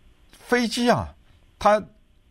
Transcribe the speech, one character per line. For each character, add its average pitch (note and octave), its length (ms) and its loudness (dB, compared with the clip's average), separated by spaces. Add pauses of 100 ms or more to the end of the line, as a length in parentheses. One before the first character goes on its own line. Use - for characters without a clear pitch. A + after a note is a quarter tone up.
(320)
飞 B3 360 -4
机 A#3+ 220 -2
啊， G#2+ 240 -2 (460)
它 G#3 240 2 (460)